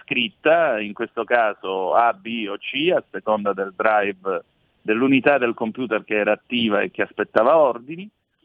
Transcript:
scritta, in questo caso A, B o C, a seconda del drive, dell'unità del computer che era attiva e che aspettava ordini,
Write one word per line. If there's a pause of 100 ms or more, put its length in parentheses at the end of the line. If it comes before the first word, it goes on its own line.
scritta,
in
questo
caso
A,
B
o
C,
a
seconda
del
drive, (360)
dell'unità
del
computer
che
era
attiva
e
che
aspettava
ordini, (360)